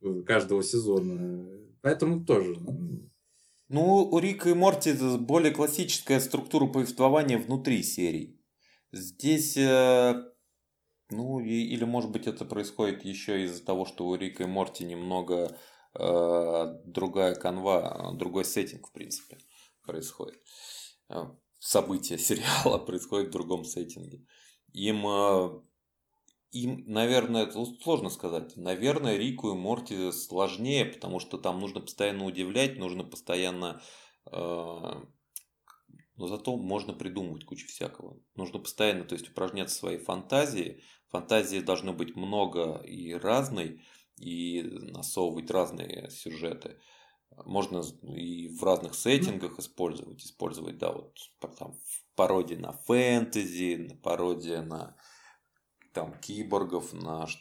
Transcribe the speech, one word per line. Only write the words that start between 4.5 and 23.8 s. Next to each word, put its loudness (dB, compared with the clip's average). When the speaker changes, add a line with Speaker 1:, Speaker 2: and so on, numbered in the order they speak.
Speaker 2:
и 8
Морти 8
это 4
более 6
классическая 2
структура 2
повествования 6
внутри 0
серий. -2
Здесь, 0
э, 8
ну, -4
и-, 0
или, -2
может 0
быть, -6
это -6
происходит -2
еще -4
из-за -4
того, 0
что -6
у 0
Рика -6
и -2
Морти -2
немного, -2
э, 2
другая 2
канва, 0
другой -2
сеттинг, -4
в -20
принципе, -14
происходит. -10
Э, -6
события 0
<laughs> -
сериала 2
происходят -2
в -10
другом -2
сеттинге. -10